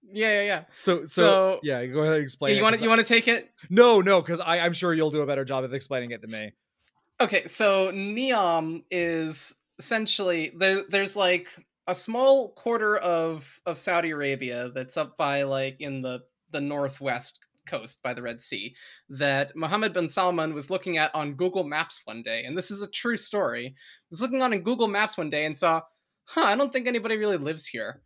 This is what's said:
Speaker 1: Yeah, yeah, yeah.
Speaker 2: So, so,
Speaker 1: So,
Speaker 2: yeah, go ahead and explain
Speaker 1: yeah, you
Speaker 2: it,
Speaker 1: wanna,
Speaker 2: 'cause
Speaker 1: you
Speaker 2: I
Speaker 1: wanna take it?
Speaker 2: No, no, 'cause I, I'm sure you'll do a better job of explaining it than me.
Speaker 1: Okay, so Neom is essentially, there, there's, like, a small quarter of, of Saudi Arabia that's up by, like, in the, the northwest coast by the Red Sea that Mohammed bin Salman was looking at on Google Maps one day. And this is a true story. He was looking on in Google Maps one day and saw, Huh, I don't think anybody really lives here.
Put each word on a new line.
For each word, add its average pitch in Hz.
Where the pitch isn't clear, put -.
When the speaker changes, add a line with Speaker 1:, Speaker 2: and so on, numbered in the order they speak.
Speaker 1:
Yeah, 214
yeah, 208
yeah. 196
Speaker 2:
So, 170
so, -
Speaker 1:
So, 190
Speaker 2:
yeah, 131
go 139
ahead 156
and 151
explain 139
Speaker 1:
yeah, 208
you -
Speaker 2:
it, -
Speaker 1:
wanna, 220
Speaker 2:
'cause 220
Speaker 1:
you 226
Speaker 2:
I -
Speaker 1:
wanna 226
take 226
it? 233
Speaker 2:
No, 220
no, 185
'cause 165
I, 170
I'm 170
sure 170
you'll 156
do 151
a 147
better 139
job 131
of 127
explaining 127
it 110
than 110
me. 107
Speaker 1:
Okay, 196
so 190
Neom 196
is 165
essentially, 190
there, 190
there's, 196
like, 180
a 180
small 254
quarter 214
of, 165
of 170
Saudi 170
Arabia 131
that's 127
up 151
by, 143
like, 135
in 139
the, 127
the 147
northwest 139
coast -
by 123
the 120
Red 117
Sea 107
that 139
Mohammed 185
bin 170
Salman 170
was 147
looking 185
at 156
on 147
Google 180
Maps 151
one 113
day. 113
And 139
this 180
is 202
a 202
true 233
story. 123
He 135
was 170
looking 254
on 254
in 190
Google 226
Maps 208
one 156
day 151
and 156
saw, 165
Huh, -
I 208
don't 277
think 254
anybody 220
really 208
lives 156
here. -